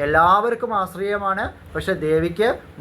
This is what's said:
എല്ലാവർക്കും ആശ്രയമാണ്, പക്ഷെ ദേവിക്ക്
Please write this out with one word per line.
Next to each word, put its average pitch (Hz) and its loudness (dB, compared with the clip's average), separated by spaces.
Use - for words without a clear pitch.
എല്ലാവർക്കും 202 2
ആശ്രയമാണ്, 196 -4
പക്ഷെ 160 -4
ദേവിക്ക് 170 2